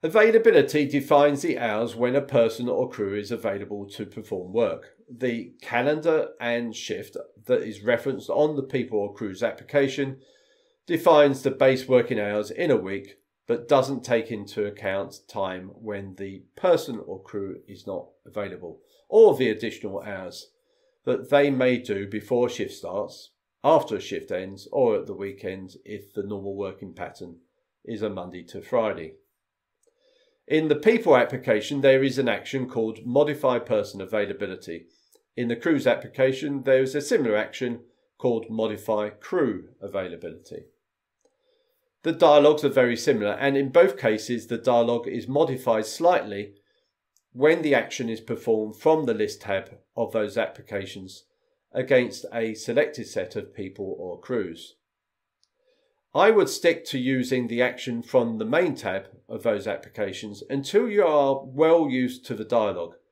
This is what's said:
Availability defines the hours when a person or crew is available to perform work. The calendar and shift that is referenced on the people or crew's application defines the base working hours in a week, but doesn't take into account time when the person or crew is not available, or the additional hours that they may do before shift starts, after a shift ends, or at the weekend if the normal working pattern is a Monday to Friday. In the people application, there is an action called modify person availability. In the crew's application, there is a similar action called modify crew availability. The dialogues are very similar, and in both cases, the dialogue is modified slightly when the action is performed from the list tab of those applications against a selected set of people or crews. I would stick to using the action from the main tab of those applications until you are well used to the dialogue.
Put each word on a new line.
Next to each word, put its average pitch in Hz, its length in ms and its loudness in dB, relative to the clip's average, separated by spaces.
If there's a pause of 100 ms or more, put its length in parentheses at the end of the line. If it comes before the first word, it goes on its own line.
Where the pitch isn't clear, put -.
Availability 208 800 6
defines 143 580 4
the 160 140 -2
hours 110 380 -2
when 123 180 0
a 139 80 2
person 120 460 2
or 123 220 -2
crew 101 280 -4
is 104 140 -8
available 101 560 -6
to 101 180 -10
perform 92 460 -10
work. 107 460 -2 (120)
The 117 520 -6
calendar 156 720 0 (100)
and 117 340 -4
shift - 400 -10 (300)
that 123 160 2
is 104 220 -10
referenced 117 460 -2
on 147 280 0
the 135 60 -4
people 120 360 -4
or 101 140 -4
crew's 98 280 -10
application 135 760 -2 (680)
defines 151 560 4
the 104 100 0
base 131 360 2
working 120 320 2
hours 104 320 -4
in - 180 -4
a 135 60 6
week, 98 400 -6 (320)
but 120 220 -4
doesn't 131 340 2
take 117 260 0
into 104 360 -6
account 98 640 -6
time 95 440 -6
when 98 420 -12
the 98 280 -14 (140)
person 165 500 0
or 95 160 -12
crew 98 420 -10
is 101 220 -18
not 98 200 -8 (180)
available, 90 560 -12 (260)
or 202 300 8
the 127 120 2
additional 104 520 -8
hours 95 480 -14 (560)
that - 240 -4
they 143 200 6
may 127 280 2
do 101 320 -6
before 117 400 -2
shift 107 240 -8
starts, - 580 -10 (320)
after 147 320 4
a 90 60 -6
shift - 300 -10
ends, 95 380 -8
or 117 280 2
at 87 100 -6
the 101 60 -10
weekend 95 720 -12
if 101 280 -14
the 104 100 -6
normal 98 340 -8
working 98 360 -10
pattern 85 440 -14 (480)
is 110 160 -10
a 107 80 -4
Monday 90 340 -12
to 98 180 -16
Friday. 104 520 -4 (1300)
In 156 200 2
the 147 80 4
people 220 400 4
application, 120 680 0
there 135 220 6
is 131 140 0
an 131 100 0
action 120 420 -4
called 110 360 -4
modify 131 540 2
person 104 420 -4
availability. 95 840 -6 (500)
In 120 100 -4
the 120 80 -2
crew's 135 320 2
application, 135 760 0
there 131 180 4
is 135 140 -2
a 147 60 -2
similar 143 360 2
action 117 480 -6 (320)
called 117 320 -2
modify 110 600 -2
crew 123 600 -4 (120)
availability. 90 840 -10 (1400)
The 160 80 -2
dialogues 151 540 6
are 139 40 4
very 123 280 2
similar, 107 340 0
and 139 240 0
in 139 140 0
both 175 280 6
cases, 110 500 -2
the 117 100 -6
dialogue 120 500 2
is 120 220 -8
modified 131 560 0
slightly 104 680 -2 (760)
when 156 300 2
the 151 120 2
action 117 360 -2
is 113 100 -6
performed 110 560 -4
from 160 300 2
the 120 80 0
list 107 280 -4
tab 98 360 -6 (180)
of 117 160 -4
those 107 260 -4
applications 98 840 -8 (480)
against 127 600 0
a 113 200 -4
selected 117 540 -2
set 92 300 -8
of - 180 -12
people 98 420 -10
or 87 220 -12
crews. 95 560 -8 (1400)
I 180 140 6
would 214 200 6
stick - 380 0
to 135 120 -4
using 127 480 0
the 120 160 0
action 123 400 -4
from 117 340 2
the 107 80 -4
main 156 300 0
tab 95 300 -6 (220)
of 113 140 -10
those 104 240 0
applications 104 840 -8
until 165 400 0
you 208 160 2
are 143 400 2
well 151 460 4
used 127 380 -2
to 123 80 -6
the 107 100 -8
dialogue. 95 500 -2 (160)